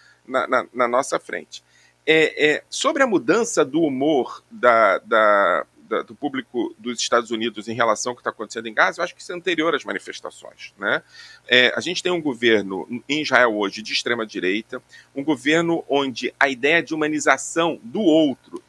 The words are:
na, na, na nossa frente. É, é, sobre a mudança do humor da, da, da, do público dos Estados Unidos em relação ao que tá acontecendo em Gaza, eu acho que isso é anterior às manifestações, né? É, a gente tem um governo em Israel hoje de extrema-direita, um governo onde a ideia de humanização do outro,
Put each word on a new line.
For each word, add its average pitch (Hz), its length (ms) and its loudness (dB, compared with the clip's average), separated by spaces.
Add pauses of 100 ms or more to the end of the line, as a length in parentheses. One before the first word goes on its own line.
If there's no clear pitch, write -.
(280)
na, 127 180 -2
na, 120 280 0
na 120 140 0
nossa 131 300 -2
frente. - 460 -10 (420)
É, 156 400 2
é, 151 240 0
sobre 285 320 -2
a 262 60 2
mudança 170 560 0
do 143 180 -2
humor 139 680 -2
da, 113 480 4
da, 104 680 2 (240)
da, 101 140 -2
do 113 120 -16
público 123 640 -6
dos 117 220 -10
Estados 117 320 -2
Unidos 110 360 -6
em 113 60 -8
relação 117 380 -2
ao 123 40 -10
que - 80 -20
tá 120 60 -2
acontecendo 113 380 -12
em 110 60 -12
Gaza, 170 260 0
eu 170 40 -2
acho - 120 -8
que - 60 -20
isso - 100 -16
é 180 40 -10
anterior 165 400 -2
às 131 80 -6
manifestações, - 960 -14
né? 110 240 -2 (480)
É, 123 260 6
a 117 60 -2
gente 170 220 -6
tem 180 80 -2
um 175 100 -2
governo 110 640 0 (220)
em 151 140 -2
Israel 123 360 4
hoje 104 240 -4
de 110 120 -12
extrema-direita, 110 880 -2 (340)
um 139 80 -6
governo 156 680 0
onde 135 480 -2
a 139 120 4
ideia 143 340 2
de 156 100 -8
humanização 151 880 0
do 135 200 -6
outro, 156 680 2